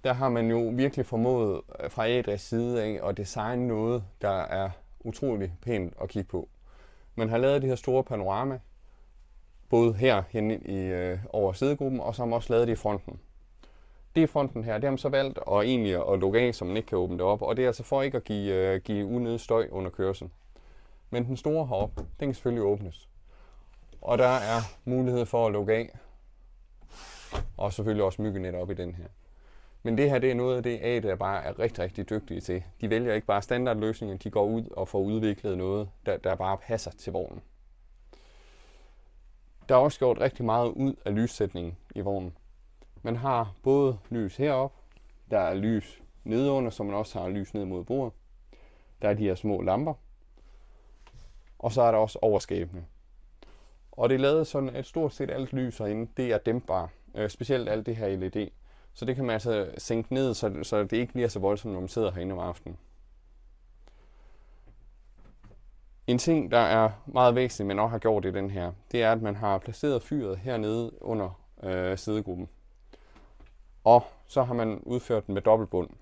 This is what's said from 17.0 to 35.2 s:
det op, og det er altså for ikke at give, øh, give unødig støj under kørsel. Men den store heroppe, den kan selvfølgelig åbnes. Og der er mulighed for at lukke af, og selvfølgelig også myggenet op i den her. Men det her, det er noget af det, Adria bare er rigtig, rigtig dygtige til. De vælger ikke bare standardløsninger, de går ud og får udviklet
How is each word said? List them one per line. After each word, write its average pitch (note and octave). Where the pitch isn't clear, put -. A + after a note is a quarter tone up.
det F2+
op, G#2
og A2+
det B2+
er B2+
altså A#2
for C3+
ikke C3+
at A2+
give, G2+
øh, F#2+
give G2+
unødig A#2
støj A2+
under F#2
kørsel. F#2+
Men A#2+
den B2+
store D#3
heroppe, G#2
den D3
kan C3
selvfølgelig A#2
åbnes. G2+
Og A#2+
der B2+
er A#2
mulighed B2
for A#2
at G#2+
lukke G#2
af, A#2
og G2
selvfølgelig G#2
også F#2+
myggenet F#2+
op F#2
i -
den F2
her. E2+
Men A2+
det C#3+
her, B2+
det C3
er A#2+
noget B2+
af A#2
det, A#2+
Adria A2
bare F#2+
er -
rigtig, -
rigtig F#2
dygtige G#2+
til. F2+
De G#2+
vælger A2+
ikke G#2+
bare G2+
standardløsninger, A2
de G#2
går G#2
ud A2+
og F#2
får G2+
udviklet G#2